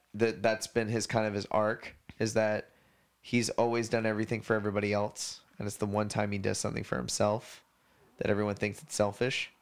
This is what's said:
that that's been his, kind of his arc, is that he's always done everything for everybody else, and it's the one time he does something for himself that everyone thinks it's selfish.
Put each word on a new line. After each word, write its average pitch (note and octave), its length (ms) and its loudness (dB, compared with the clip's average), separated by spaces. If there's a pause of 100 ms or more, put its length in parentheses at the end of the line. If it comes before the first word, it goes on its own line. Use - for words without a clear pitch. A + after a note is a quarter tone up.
(140)
that G#2+ 280 2
that's A2+ 240 2
been A2+ 220 0
his, A2 180 0
kind A2 200 2
of G2+ 80 -2
his G2+ 160 -4
arc, G#2+ 440 0 (240)
is A2+ 160 0
that G#2+ 360 2 (500)
he's A#2+ 300 0
always A#2 400 2
done A2+ 160 2
everything A2 340 0
for A2+ 160 2
everybody G#2 380 0
else, - 460 -4 (180)
and G#2+ 100 -4
it's G2+ 80 -8
the - 80 -2
one G#2 240 0
time G#2+ 240 0
he G2+ 60 -2
does G2+ 180 0
something A2 280 -4
for - 120 -4
himself A2 680 0 (540)
that - 140 0
everyone G#2 240 2
thinks G2+ 280 -4
it's - 120 -14
selfish. G#2+ 560 0 (120)